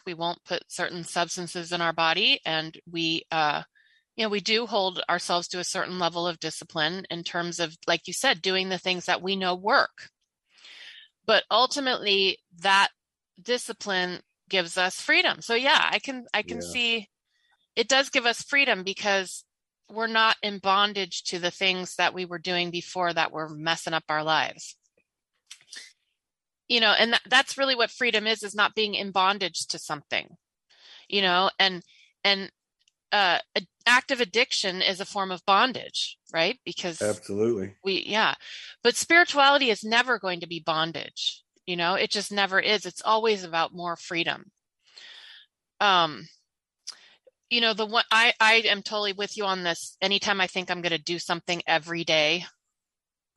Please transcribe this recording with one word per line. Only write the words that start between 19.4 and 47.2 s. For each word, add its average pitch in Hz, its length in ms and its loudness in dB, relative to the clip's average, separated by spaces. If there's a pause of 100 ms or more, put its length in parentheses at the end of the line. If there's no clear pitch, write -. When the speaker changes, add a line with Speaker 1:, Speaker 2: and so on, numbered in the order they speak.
Speaker 1:
we're 220 180 -4
not 226 360 4
in 202 160 -4
bondage 196 680 0
to 185 140 -6
the 175 120 -2
things 185 460 -2
that 175 160 2
we 180 140 -6
were 170 120 -8
doing 175 320 -2
before 175 440 -4
that 165 180 -2
were 156 160 -6
messing 160 460 -4
up 160 160 -2
our 156 120 0
lives. 156 540 -2 (1900)
You 240 100 4
know, 220 140 6
and 233 220 4
tha-, - 140 0
that's 262 300 2
really 269 160 2
what 233 160 2
freedom 220 380 0
is, 220 160 -2
is 196 100 -10
not 208 220 2
being 208 180 -2
in 196 160 -6
bondage 190 580 0
to 170 100 -8
something, - 580 -8 (720)
you 202 120 0
know, 185 380 4
and, 185 240 2 (400)
and, 196 300 0 (580)
uh, 190 280 4 (180)
a-, 196 100 -4 (200)
active 247 340 4
addiction 202 600 0
is 185 200 0
a 196 40 -6
form 190 280 -4
of 175 120 -10
bondage, - 720 2 (160)
right? 165 320 0
Because 170 380 -6
Speaker 2:
Absolutely. 104 800 -2
Speaker 1:
we, 190 240 -2
yeah, 208 280 0 (500)
but 240 100 4
spirituality 285 760 4
is 208 120 0
never 233 380 0
going 180 200 -4
to 175 60 -10
be 165 180 -8
bondage, 156 800 -4 (240)
you 180 100 -4
know, 175 180 2
it - 180 0
just 202 180 -4
never 196 300 0
is. 196 260 0
It's - 160 -12
always 220 400 2
about 165 320 -2
more 175 220 -6
freedom. - 560 -6 (1300)
Um, 170 480 2 (1200)